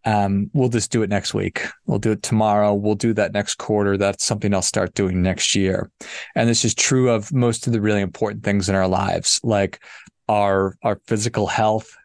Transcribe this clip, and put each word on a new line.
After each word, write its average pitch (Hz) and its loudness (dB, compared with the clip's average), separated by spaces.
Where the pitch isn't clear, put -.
um, 101 2
we'll 127 2
just 113 -2
do 113 2
it 98 0
next 101 -2
week. 98 -4
We'll 107 0
do 110 0
it 104 -2
tomorrow. 104 2
We'll 104 0
do 113 0
that 104 0
next 101 -2
quarter. 101 0
That's 101 0
something 104 -2
I'll 92 0
start 98 -2
doing 92 0
next 95 0
year. 95 0
And 117 2
this 117 0
is 113 0
true 127 2
of 110 0
most 120 0
of 117 0
the 107 0
really 104 2
important 104 -4
things 101 0
in 98 2
our 95 2
lives, 92 0
like 101 0
our, 98 2
our 104 -2
physical 107 -2
health 107 0